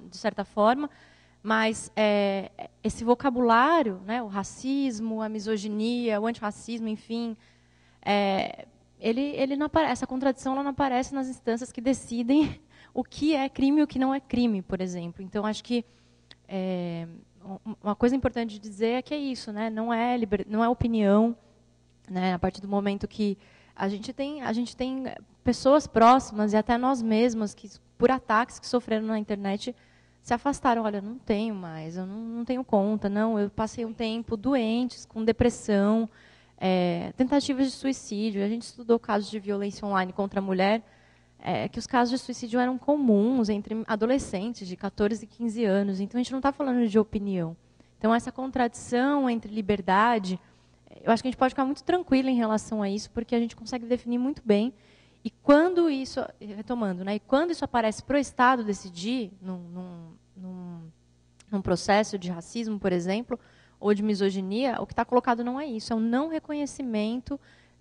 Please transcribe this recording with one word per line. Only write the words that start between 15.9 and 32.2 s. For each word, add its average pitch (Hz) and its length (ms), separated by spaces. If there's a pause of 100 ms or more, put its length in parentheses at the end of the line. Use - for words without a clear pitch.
é, 180 600 (580)
um, 220 160
uma 208 140
coisa 247 200
importante 233 380
de 214 60
dizer 214 320
é 254 100
que 302 120
é 302 40
isso, 262 340
né? 214 180
Não 220 240
é 240 240
liber-, 202 300
não 214 160
é 233 60
opinião, 226 680 (720)
né? 185 240
A 175 60
partir 190 220
do 196 60
momento 202 400
que 202 300 (380)
a 196 120
gente 208 260
tem, 285 280
a 240 120
gente 233 220
tem 262 300 (380)
pessoas 269 440
próximas 226 680
e 214 40
até 233 200
nós 254 240
mesmas 220 520
que, - 160 (280)
por 240 140
ataques 240 480
que - 80
sofreram 220 380
na 220 120
internet, 208 580 (460)
se - 120
afastaram. 240 500
"Olha, 208 180
não 220 160
tenho 220 380
mais, 165 420
eu 185 80
não, 196 120
não 226 280